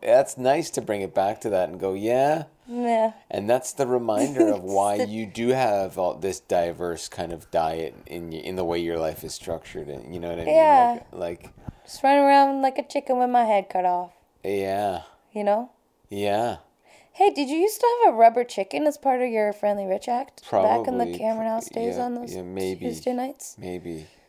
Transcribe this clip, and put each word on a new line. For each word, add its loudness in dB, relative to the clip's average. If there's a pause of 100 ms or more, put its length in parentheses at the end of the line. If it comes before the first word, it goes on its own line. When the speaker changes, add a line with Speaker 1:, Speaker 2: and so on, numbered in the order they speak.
Speaker 1:
That's 4
nice 0
to -4
bring -4
it -8
back 0
to -4
that 0
and -12
go, -2
"Yeah." 0 (240)
Speaker 2:
Yeah. 0 (180)
Speaker 1:
And -4
that's 0
the -2
reminder 2
of -4
Speaker 2:
<laughs> -4
Speaker 1:
why 2
Speaker 2:
It's 0
the -6
Speaker 1:
you -6
do -4
have 0
all 0
this -6
diverse -2
kind -8
of -14
diet -2 (100)
in -10
y-, -8
in -8
the 0
way -2
your -2
life -4
is -12
structured, -10
and -12
you -8
know -8
what -6
I -6
mean? 2
Speaker 2:
Yeah. 6 (120)
Speaker 1:
Like, -8
like -20 (320)
Speaker 2:
Just -10
running 6
around 6
like 0
a -2
chicken -2
with 2
my 4
head 2
cut 0
off. -2 (320)
Speaker 1:
Yeah. -2 (280)
Speaker 2:
You -6
know? 0 (380)
Speaker 1:
Yeah. -2 (540)
Speaker 2:
Hey, 4
did -2
you -2
used 0
to 4 (180)
have 8
a -6
rubber 6
chicken -4
as 0
part 0
of 0
your 0
Friendly -2
Rich -2
act? -6
Back 2
in -2
the 0
Speaker 1:
Probably. -6
Speaker 2:
Cameron -2
House -4
days -4
Speaker 1:
Yeah, -2
Speaker 2:
on -6
those -10
Speaker 1:
yeah, -8
maybe. -6
Speaker 2:
Tuesday -4
nights? -8
Speaker 1:
Maybe, -10 (240)